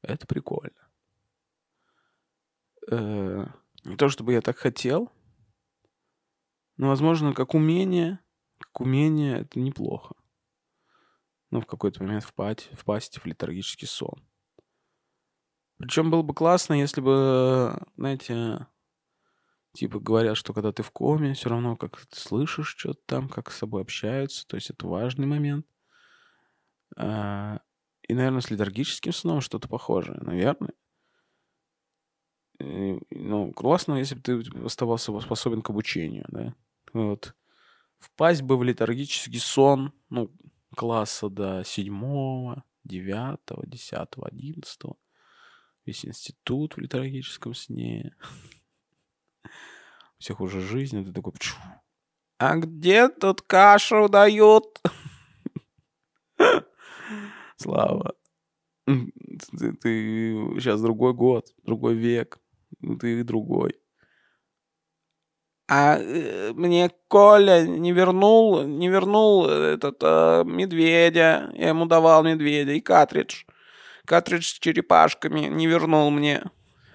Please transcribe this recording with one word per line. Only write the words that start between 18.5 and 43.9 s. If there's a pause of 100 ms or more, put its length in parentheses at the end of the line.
типа,
говорят,
что
когда
ты
в
коме,
всё
равно
как
ты
слышишь
чё-то
там,
как
с
собой
общаются,
то
есть
это
важный
момент. (1300)
А, (480)
и,
наверное,
с
летаргическим
сном
что-то
похожее,
наверное. (1900)
И, (120)
ну,
классно,
если
бы
ты (240)
оставался
способен
к
обучению,
да. (400)
Вот. (640)
Впасть
бы
в
летаргический
сон, (160)
ну, (440)
класса
до
седьмого, (200)
девятого,
десятого,